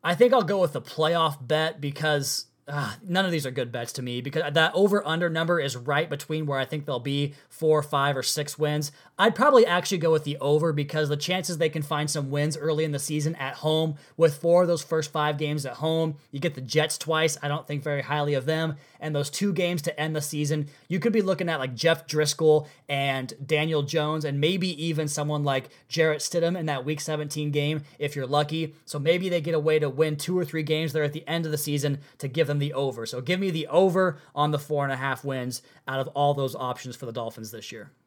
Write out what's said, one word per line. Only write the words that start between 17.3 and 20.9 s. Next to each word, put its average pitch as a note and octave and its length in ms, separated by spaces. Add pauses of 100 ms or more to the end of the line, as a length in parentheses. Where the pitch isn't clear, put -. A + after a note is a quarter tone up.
I D3 60
don't C#3+ 200
think D3 160
very C#3+ 180
highly D3 320
of C3 120
them. D#3 300 (240)
And D#3 140
those C#3+ 160
two G3+ 240
games F3 300
to E3 160
end D#3 160
the D3+ 60
season, D3 460 (200)
you F3 120